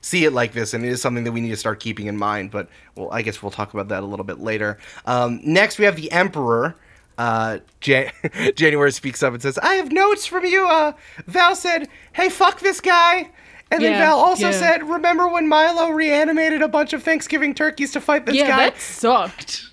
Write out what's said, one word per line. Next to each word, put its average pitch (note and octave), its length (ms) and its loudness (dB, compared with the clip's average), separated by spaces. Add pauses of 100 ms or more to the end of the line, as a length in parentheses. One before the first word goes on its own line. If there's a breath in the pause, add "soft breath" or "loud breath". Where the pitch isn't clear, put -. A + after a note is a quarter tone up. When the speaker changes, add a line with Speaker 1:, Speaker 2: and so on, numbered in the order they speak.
Speaker 1:
see F3 240 0
it D3+ 80 4
like A#2+ 200 -2
this, A#2 220 -6
and A#2 100 -6
it B2 40 -4
is B2 120 -4
something A#2+ 240 -2
that A#2 80 -4
we A#2 80 -4
need A#2 100 -4
to A2 60 -6
start G#2+ 220 -6
keeping G#2+ 300 -8
in G#2 100 -6
mind. G2+ 320 -4
But, G2+ 180 -8 (280 soft breath)
well, F#2+ 160 -10
I A#2 100 -4
guess G#2+ 200 -8
we'll G2+ 100 -8
talk G#2 200 -8
about G2+ 160 -8
that G2 140 -6
a G2+ 40 -8
little G2 200 -10
bit - 140 -10
later. G#2+ 380 -4 (280 loud breath)
Um, A#2+ 380 -2
next, F#3+ 340 0
we G#3 60 2
have F#3+ 120 4
the D#3 140 -12
Emperor. D#3 640 0 (440 soft breath)
Uh, A2+ 400 -2 (220)
Jan-, C3+ 300 0 (220)
<laughs> C3+ 240 -2
January D3 340 4
speaks C3 320 -6
up C3 120 0
and A#2+ 80 -10
says, C3+ 160 -4
"I F4+ 160 2
have E4 180 -2
notes G4+ 320 2
from F4+ 220 -4
you. F#4 200 2
Uh, D#4 260 2 (340 loud breath)
Val F4 280 2
said, E4+ 340 -2 (260 loud breath)
'Hey, F4+ 160 0
fuck F#4+ 300 2
this F#4+ 200 0
guy.' F4 480 2 (420 loud breath)
And D#4+ 140 2
then D#4+ 80 4
Speaker 2:
Yeah, D4+ 60 2
Speaker 1:
Val D#4 200 6
also F4+ 300 4
Speaker 2:
yeah. F#4+ 100 0
Speaker 1:
said, E4 300 2
'Remember E4+ 400 2
when E4+ 180 0
Milo E4 440 4
reanimated D#4 720 2
a D#4 60 2
bunch D4+ 260 -2
of C#4 80 -8
Thanksgiving D4+ 520 -2
turkeys D4+ 380 -4
to C#4 80 -6
fight D4 240 0
this C#4+ 120 0
Speaker 2:
Yeah, C#4 120 2
Speaker 1:
guy?'" C4+ 220 4
Speaker 2:
that - 100 -10
sucked. - 920 -4